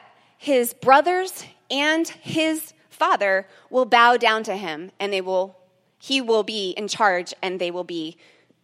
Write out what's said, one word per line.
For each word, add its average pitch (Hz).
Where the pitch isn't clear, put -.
his 247
brothers 339
and 311
his -
father 202
will 254
bow 240
down 220
to 202
him, 175
and 202
they 190
will, 185
he 269
will 226
be 196
in 202
charge, 180
and 185
they 175
will 175
be 170